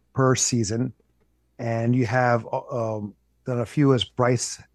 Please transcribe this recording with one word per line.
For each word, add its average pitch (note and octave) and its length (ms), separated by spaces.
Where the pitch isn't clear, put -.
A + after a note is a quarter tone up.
per C3 220
season, A#2 580
and A#2 360
you B2+ 100
have, A#2+ 460
uh, A#2+ 460
um, G#2 180
done B2 140
a A2+ 60
few C#3 280
as A#2 100
Bryce - 580